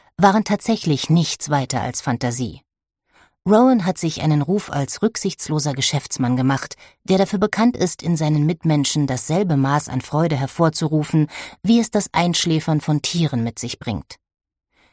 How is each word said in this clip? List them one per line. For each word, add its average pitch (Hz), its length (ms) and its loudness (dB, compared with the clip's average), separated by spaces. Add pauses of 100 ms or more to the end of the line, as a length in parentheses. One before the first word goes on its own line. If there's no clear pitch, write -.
(180)
waren 196 260 4
tatsächlich 196 680 -2
nichts 160 380 2
weiter 135 320 0
als 120 200 -4
Fantasie. 120 640 -4 (840)
Rowan 226 380 6
hat 180 120 -2
sich - 240 -4
einen 151 200 2
Ruf 180 280 -2
als - 320 -4
rücksichtsloser 156 720 -2
Geschäftsmann 131 640 -2
gemacht, 131 400 0 (300)
der 190 120 2
dafür 190 220 0
bekannt 220 380 0
ist, - 260 -2
in 170 140 0
seinen 151 280 2
Mitmenschen 151 600 0
dasselbe 156 480 -2
Maß 139 320 0
an 127 140 -4
Freude 156 340 0
hervorzurufen, 151 920 0 (340)
wie 233 160 4
es 226 100 0
das - 240 -2
Einschläfern 165 680 0
von 151 200 0
Tieren 147 440 -2
mit 117 120 -6
sich - 220 -6
bringt. - 380 -8 (760)